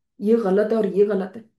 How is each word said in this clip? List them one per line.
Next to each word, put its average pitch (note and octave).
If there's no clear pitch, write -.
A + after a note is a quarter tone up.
ये G#3
गलत G#3+
है A3+
और G#3
ये F#3+
गलत G3
है।" -